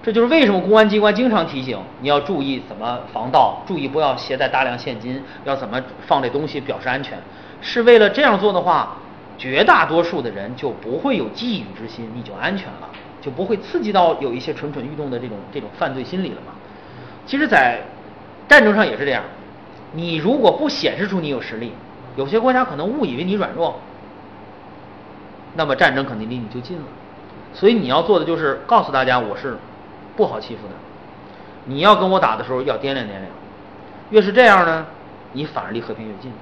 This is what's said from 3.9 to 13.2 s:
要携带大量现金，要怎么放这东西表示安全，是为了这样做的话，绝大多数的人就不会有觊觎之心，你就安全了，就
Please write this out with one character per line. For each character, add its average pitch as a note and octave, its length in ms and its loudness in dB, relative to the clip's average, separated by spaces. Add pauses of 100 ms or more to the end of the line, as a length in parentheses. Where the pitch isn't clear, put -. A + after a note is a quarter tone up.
要 C#3 160 0
携 - 220 -6
带 C3+ 100 -2
大 C3+ 160 0
量 A#2+ 140 -4
现 A#2+ 220 -10
金， B2+ 240 -10 (220)
要 C3+ 100 -2
怎 C3 120 -8
么 B2 140 -6 (240)
放 D3 160 2
这 A#2+ 80 -2
东 D3 180 -4
西 C#3+ 140 -6
表 - 180 -6
示 - 80 -8
安 C3 140 -2
全， A2+ 160 -12 (420)
是 - 220 -4
为 A#3 160 10
了 G#3 100 8
这 A3+ 140 0
样 A3+ 180 4
做 G3+ 140 2
的 F3+ 80 2
话， D#3+ 360 0 (380)
绝 C3+ 280 0
大 - 240 6
多 E3 160 4
数 E3+ 180 -2
的 A#2+ 80 -4
人 G2+ 260 -8
就 C#3 140 -4
不 A#2 300 -6
会 C4 180 0
有 D3 120 -2
觊 G#3 140 -10
觎 G3+ 200 -4 (120)
之 A2+ 120 -14
心， A2+ 280 -12
你 B2 60 -10
就 G2+ 120 -14
安 C#3 220 -4
全 F#3+ 120 -10
了， - 220 -16 (300)
就 C#3+ 120 -10